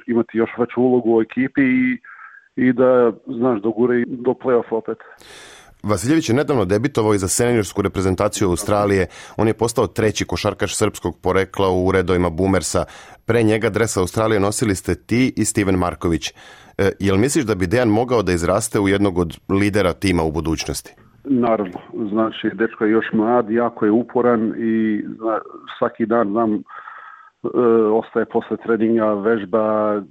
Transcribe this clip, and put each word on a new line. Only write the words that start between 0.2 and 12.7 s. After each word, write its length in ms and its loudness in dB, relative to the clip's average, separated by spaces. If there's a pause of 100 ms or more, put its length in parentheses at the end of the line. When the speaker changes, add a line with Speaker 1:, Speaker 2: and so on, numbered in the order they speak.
Speaker 1:
još 200 0
veću 240 -2
ulogu 360 2
u 40 4
ekipi 400 -2
i, 360 2 (580)
i 180 2
da, 380 4 (160)
znaš, 340 -2
dogure 400 0
i 60 -2
do 240 -4
play-offa 420 0
opet. 240 -6 (840)
Speaker 2:
Vasiljević 460 0
je 60 4
nedavno 300 2
debitovao 480 2
i 40 2
za 100 -2
seniorsku 540 0
reprezentaciju 680 0
Australije. 580 0 (300)
On 100 2
je 60 2
postao 340 0
treći 380 -2
košarkaš 500 -4
srpskog 480 -2
porekla 460 0
u 220 2
redovima 380 2
Boomersa. 560 0 (400)